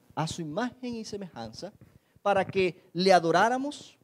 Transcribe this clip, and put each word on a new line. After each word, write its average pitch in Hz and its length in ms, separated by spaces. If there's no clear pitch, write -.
a 151 120
su 170 160
imagen 240 540
y 220 80
semejanza 170 680
para 196 240
que 185 480
le 190 200
adoráramos, 202 920